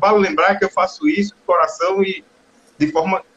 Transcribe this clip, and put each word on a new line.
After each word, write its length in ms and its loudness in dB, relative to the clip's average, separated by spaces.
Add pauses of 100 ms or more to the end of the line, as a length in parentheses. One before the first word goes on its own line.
vale 180 4
lembrar 380 2
que 80 -2
eu 60 0
faço 380 -2
isso 260 -2
de 100 -20
coração 600 0
e 200 -6 (540)
de 140 0
forma 300 -2 (140)